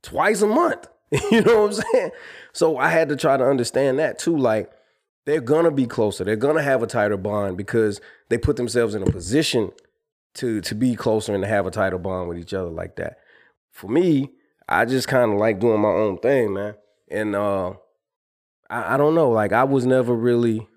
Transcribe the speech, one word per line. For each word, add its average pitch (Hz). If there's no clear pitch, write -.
twice 190
a 208
month." 302
<laughs> 139
You 226
know 214
what 208
I'm 220
saying? 208
So 160
I 143
had 165
to 147
try 139
to 131
understand 131
that 147
too. 170
Like, 110
they're 151
gonna 156
be 139
closer. 107
They're 104
gonna 147
have 131
a -
tighter 104
bond 101
because 104
they 120
put 147
themselves 117
in 101
a -
position 107
to, 113
to -
be 120
closer 107
and 98
to 101
have 101
a 92
tighter 95
bond 92
with 85
each 85
other 90
like 87
that. -
For -
me, 143
I 104
just 127
kinda 123
like 107
doing 110
my 107
own 98
thing, 120
man. 104
And, 104
uh, 98
I, 113
I -
don't 147
know, 156
like, 107
I 120
was 139
never 127
really 117